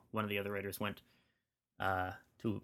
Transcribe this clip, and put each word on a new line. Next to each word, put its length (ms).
one 140
of 60
the 80
other 120
writers 300
went, 220
uh, 340
to 260